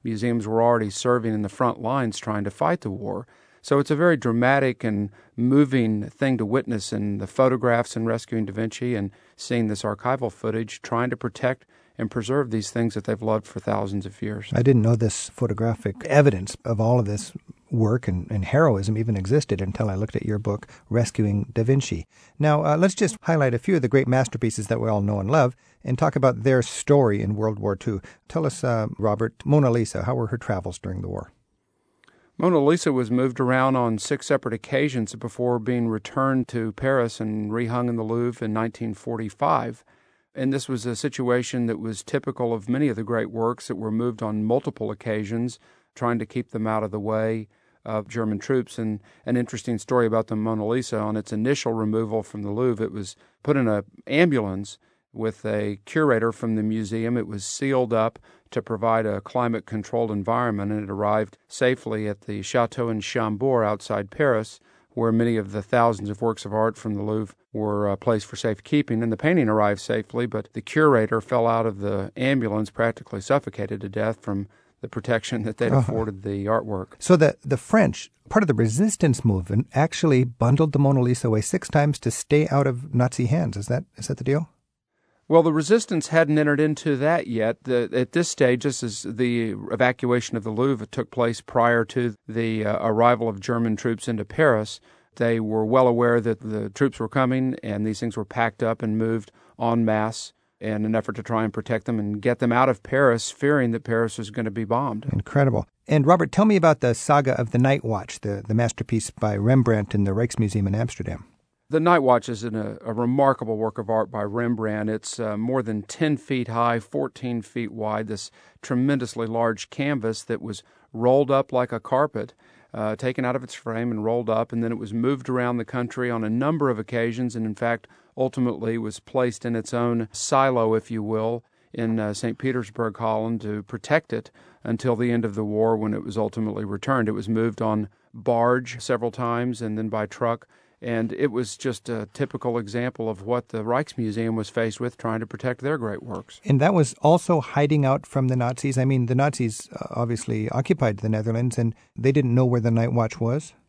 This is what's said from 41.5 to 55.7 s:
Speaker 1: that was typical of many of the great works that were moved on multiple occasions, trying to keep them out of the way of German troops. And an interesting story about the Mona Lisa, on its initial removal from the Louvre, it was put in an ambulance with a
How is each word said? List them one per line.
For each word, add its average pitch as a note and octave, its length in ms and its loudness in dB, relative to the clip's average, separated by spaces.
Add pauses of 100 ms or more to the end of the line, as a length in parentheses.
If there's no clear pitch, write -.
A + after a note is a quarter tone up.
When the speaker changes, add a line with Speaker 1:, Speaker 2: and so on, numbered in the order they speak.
Speaker 1:
that A2 160 -2
was A2 220 -8
typical B2+ 500 -4
of G#2+ 160 -6
many C3+ 200 2
of A2 80 -2
the A2+ 60 -6
great A2 280 -2
works A2+ 380 -2
that G#2 80 -4
were G#2+ 140 -6
moved A2+ 320 -2
on G#2+ 220 -2
multiple A#2 460 -2
occasions, A2 680 -4 (360)
trying A#2+ 240 -2
to G#2+ 80 -4
keep - 240 -6
them A2 160 -4
out A2 160 0
of G#2 80 -4
the G#2 100 -6
way A2 480 -2 (380)
of A2 200 -4
German G#2+ 320 -2
troops. - 400 -2
And G#2+ 220 -4 (240)
an B2 140 0
interesting A#2+ 400 -4
story B2 280 2
about A2 200 0
the A2 100 -4
Mona G#2+ 320 -2
Lisa, A#2+ 300 -2
on G#2+ 180 -2
its G#2+ 160 -6
initial A#2 400 0
removal A2 500 -2
from G#2+ 200 -12
the G2+ 80 -6
Louvre, A2+ 340 0
it G2+ 80 -6
was G2 240 -10 (260)
put C#3+ 140 0
in B2+ 100 2
an G#2 180 0 (220)
ambulance A#2 720 0 (340)
with A2 360 -6
a G#2 400 -2